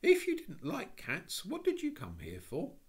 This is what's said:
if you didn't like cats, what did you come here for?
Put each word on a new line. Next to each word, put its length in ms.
if 240
you 100
didn't 280
like 320
cats, 480
what 200
did 180
you 100
come 280
here 200
for? 320